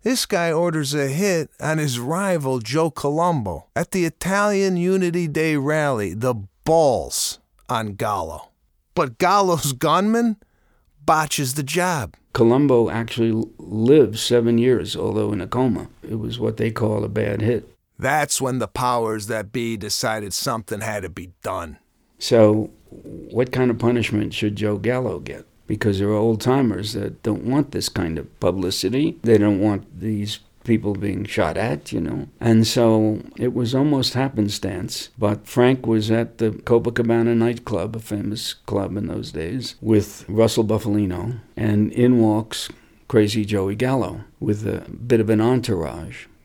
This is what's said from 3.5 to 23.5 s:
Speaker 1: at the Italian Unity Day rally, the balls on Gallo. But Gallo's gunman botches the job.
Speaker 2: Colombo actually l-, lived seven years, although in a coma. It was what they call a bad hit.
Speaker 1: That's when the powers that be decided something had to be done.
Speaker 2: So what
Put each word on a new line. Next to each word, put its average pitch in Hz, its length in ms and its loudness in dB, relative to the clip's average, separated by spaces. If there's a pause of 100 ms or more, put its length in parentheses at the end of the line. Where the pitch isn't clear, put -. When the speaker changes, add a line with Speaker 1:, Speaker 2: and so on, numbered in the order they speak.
Speaker 1:
at 165 160 -2
the 180 140 0
Italian 196 720 0
Unity 175 500 0
Day 156 300 0
rally, 135 580 0
the 120 220 -2 (280)
balls 139 760 2 (280)
on 110 260 -2
Gallo. 92 560 -4 (440)
But 139 240 -2
Gallo's 180 540 2
gunman 208 640 2 (680)
botches 151 500 0
the 147 100 -2
job. 156 500 -2 (200)
Speaker 2:
Colombo 120 540 4
actually 113 440 -2
l-, 113 160 -2 (100)
lived 113 600 4
seven 120 400 2
years, 117 360 2
although 104 380 -2
in 104 80 -4
a 92 80 -8
coma. 123 400 -2 (200)
It 110 120 -6
was 113 180 -8
what 113 180 -4
they 113 140 -2
call 110 320 -2
a 107 60 -4
bad 107 320 -4
hit. 107 280 -2 (300)
Speaker 1:
That's 143 420 -2
when 131 200 -2
the 107 80 -4
powers 113 580 -2
that 107 240 -6
be 117 260 -4
decided 107 560 -4
something 110 500 -6
had 107 200 -6
to 90 60 -8
be 87 240 -14 (100)
done. 85 360 -8 (400)
Speaker 2:
So 107 520 4 (200)
what - 640 -6